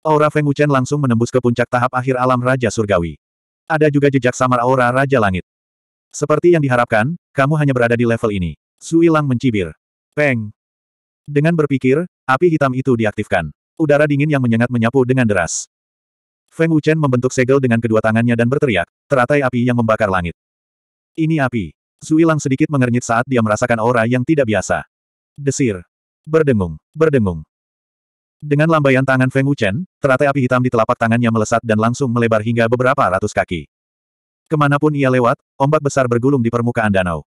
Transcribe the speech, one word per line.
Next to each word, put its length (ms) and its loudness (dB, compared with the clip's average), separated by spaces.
Aura 320 0
Feng 160 0
Wuchen 240 0
langsung 240 -2
menembus 320 0
ke 80 -2
puncak 320 0
tahap 240 -2
akhir 240 -2
alam 240 0
Raja 320 0
Surgawi. 480 -2
Ada 240 2
juga 160 2
jejak 240 2
samar 320 0
aura 240 2
Raja 320 2
Langit. 240 -2
"Seperti 480 2
yang 80 0
diharapkan, 480 0
kamu 300 0
hanya 160 2
berada 160 2
di 160 2
level 240 0
ini." 240 -6
Zui 260 2
Lang 220 2
mencibir. 420 0
Peng. 320 -2
Dengan 240 0
berpikir, 500 0
api 260 2
hitam 220 0
itu 240 0
diaktifkan. 560 -4
Udara 320 2
dingin 180 0
yang 140 0
menyengat 320 0
menyapu 320 0
dengan 240 0
deras. 400 -4
Feng 160 0
Wuchen 320 0
membentuk 320 0
segel 320 2
dengan 160 2
kedua 240 0
tangannya 320 2
dan 160 0
berteriak, 320 0
"Teratai 320 2
api 240 0
yang 160 2
membakar 320 0
langit." 240 -4
"Ini 240 0
api." 320 -4
Zui 240 2
Lang 160 0
sedikit 240 -2
mengernyit 400 -2
saat 160 0
dia 160 -2
merasakan 400 0
aura 240 0
yang 240 -2
tidak 240 0
biasa. 320 -2
Desir. 420 -2
Berdengung, 480 0
berdengung. 560 0
Dengan 320 0
lambaian 320 2
tangan 240 0
Feng 160 0
Wuchen, 400 -2
teratai 240 2
api 240 0
hitam 160 2
di 80 -2
telapak 240 0
tangannya 320 0
melesat 320 0
dan 160 -2
langsung 320 -2
melebar 320 0
hingga 240 0
beberapa 400 0
ratus 260 -2
kaki. 380 -6
Kemanapun 480 0
ia 160 2
lewat, 240 2
ombak 240 2
besar 240 0
bergulung 320 0
di 80 0
permukaan 420 -2
danau. 360 -2